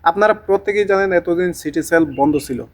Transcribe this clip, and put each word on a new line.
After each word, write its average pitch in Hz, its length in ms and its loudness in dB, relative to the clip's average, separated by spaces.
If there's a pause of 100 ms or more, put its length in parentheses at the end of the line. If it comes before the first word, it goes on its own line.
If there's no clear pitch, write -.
আপনারা 202 300 2
প্রত্যেকেই 202 580 -2
জানেন 196 220 2
এতদিন 175 400 0
সিটিসেল 160 500 0 (120)
বন্ধ 143 180 2 (120)
ছিল 123 140 -6 (140)